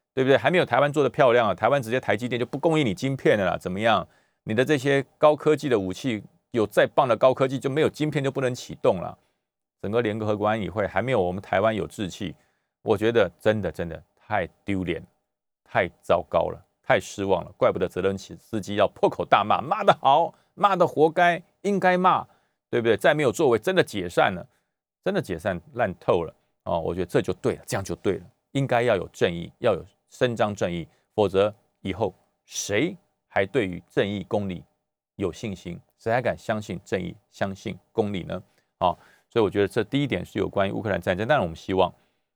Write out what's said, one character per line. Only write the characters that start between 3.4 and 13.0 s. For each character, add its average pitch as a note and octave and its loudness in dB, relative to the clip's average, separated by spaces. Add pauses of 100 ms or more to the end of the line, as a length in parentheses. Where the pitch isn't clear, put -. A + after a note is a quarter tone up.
啦， F2 0
怎 F2+ -8
么 F#2+ -6
样？ G#2+ 2 (380)
你 A2 -4
的 B2 4
这 D3 2
些 C#3 0 (120)
高 D3+ 6
科 D3+ 2
技 D3 -4
的 A#2+ 4
武 F#2+ -2
器， G#2+ -4 (300)
有 A2+ 2
再 C#3+ 2
棒 C#3 2
的 A2+ 2
高 C3 4
科 C3+ 0
技 C3 -6
就 C#3 -4
没 C3+ -2
有 C3 4
晶 D3+ -4
片 C#3+ -4
就 C3+ -2
不 C#3 -4
能 B2+ -2
启 - -14
动 G#2+ 2
了。 E2+ -10 (640)
整 G2 -4
个 A#2 0
联 G#2+ 0
合 G#2+ -2
国 G#2 0
安 G#2+ 0
理 F2 -4
会 F#2+ -4
还 F#2+ -2
没 B2+ -2
有 A#2 2
我 F2+ -2
们 F#2 -8
台 F#2+ 0
湾 A2 2
有 E2 -4
志 G2+ -8
气， - -10 (460)
我 A2 2
觉 A2 0